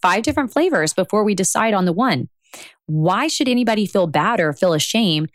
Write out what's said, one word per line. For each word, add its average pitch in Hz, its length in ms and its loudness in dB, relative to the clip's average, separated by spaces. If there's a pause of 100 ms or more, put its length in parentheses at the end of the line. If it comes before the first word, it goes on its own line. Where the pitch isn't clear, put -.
five 185 200 2
different 285 300 -2
flavors 285 400 0
before 202 320 0
we 208 100 0
decide 208 400 0
on 185 100 2
the 180 80 2
one. 175 360 -2 (580)
Why 175 420 0
should 294 200 -2
anybody 226 380 0
feel 185 200 0
bad 156 340 0
or 156 120 0
feel 175 200 0
ashamed 156 640 0